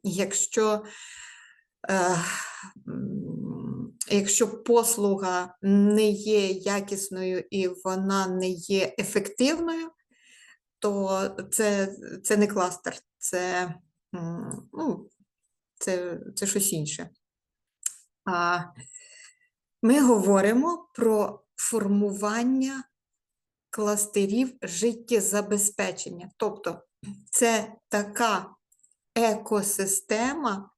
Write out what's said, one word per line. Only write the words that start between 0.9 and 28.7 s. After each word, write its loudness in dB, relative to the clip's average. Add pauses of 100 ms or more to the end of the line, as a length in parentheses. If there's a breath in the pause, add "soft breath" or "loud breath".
е, 4 (720 loud breath)
м, -8 (180)
якщо 0
послуга 2
не 6
є 2
якісною -4
і -2
вона 0
не -2
є 0
ефективною, 0 (880 soft breath)
то 0 (220)
це, 2 (280)
це 2
не 6
кластер, -2 (200)
це, -2 (420)
м, -8
ну, -6 (680)
це, -4 (160)
це -4
щось 0
інше. -6 (1160)
А, 0 (1200 loud breath)
ми 6
говоримо 4
про 0 (120)
формування 0 (880)
кластерів 0
життєзабезпечення. -2
Тобто -4 (500)
це 0 (140)
така -2 (600)